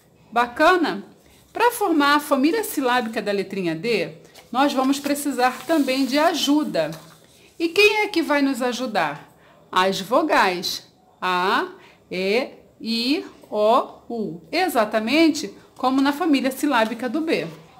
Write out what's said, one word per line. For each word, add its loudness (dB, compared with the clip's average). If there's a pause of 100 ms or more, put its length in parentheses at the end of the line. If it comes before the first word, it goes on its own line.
(320)
Bacana? 2 (400)
Pra 2
formar 2
a 2
família 2
silábica -2
da -2
letrinha -2
D, -2 (360)
nós 2
vamos 0
precisar -2
também 2
de 0
ajuda. 0 (680)
E -2
quem 4
é 0
que -2
vai 0
nos 0
ajudar? -4 (400)
As 2
vogais. 0 (300)
A, 0 (420)
E, -2 (280)
I, -2 (280)
O, 2 (100)
U. -8 (100)
Exatamente 0 (240)
como 0
na 2
família 0
silábica 0
do -4
B. -2 (340)